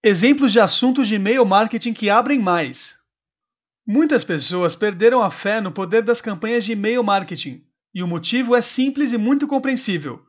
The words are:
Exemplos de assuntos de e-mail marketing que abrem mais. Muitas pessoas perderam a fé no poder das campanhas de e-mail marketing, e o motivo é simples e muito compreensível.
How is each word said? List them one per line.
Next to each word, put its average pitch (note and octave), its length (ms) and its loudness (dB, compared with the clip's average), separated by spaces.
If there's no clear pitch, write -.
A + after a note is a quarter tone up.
Exemplos A#3 500 4
de A3+ 80 6
assuntos B3+ 480 2
de G#3+ 80 0
e-mail A3 280 2
marketing G#3+ 480 0
que G#3 160 -4
abrem B3+ 300 2
mais. F3 580 -2
Muitas C#4 380 2
pessoas E3+ 520 -2
perderam G#3+ 460 2
a F#3+ 80 0
fé G#3 300 -4
no F#3+ 120 -6
poder G3 300 0
das A#3 180 0
campanhas A3 440 -4
de A3 80 -4
e-mail A3 300 0
marketing, F3 600 -4
e F3+ 80 -6
o F3+ 40 -4
motivo A#3 480 -2
é A#3+ 80 4
simples C4+ 500 -2
e A#3 60 -2
muito C#4 280 0
compreensível. B3 840 -4